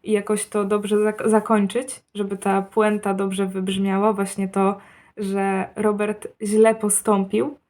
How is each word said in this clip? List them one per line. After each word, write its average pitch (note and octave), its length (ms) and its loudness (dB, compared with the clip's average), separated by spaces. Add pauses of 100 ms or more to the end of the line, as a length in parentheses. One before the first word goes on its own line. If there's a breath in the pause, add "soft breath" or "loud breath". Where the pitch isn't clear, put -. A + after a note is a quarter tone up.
i - 80 -4
jakoś G#3 340 0
to G#3 200 -2
dobrze G#3 300 0
zak-, G#3+ 340 0
zakończyć, G#3+ 720 0 (120)
żeby G3+ 220 -4
ta G3 240 0
puenta G#3 520 0
dobrze G3 320 -2
wybrzmiała. F#3+ 680 0
Właśnie G3 340 -4
to, G3 300 0 (400 loud breath)
że G3 580 -2
Robert G#3 520 -2 (140)
źle G#3+ 340 4
postąpił G#3+ 840 0 (120)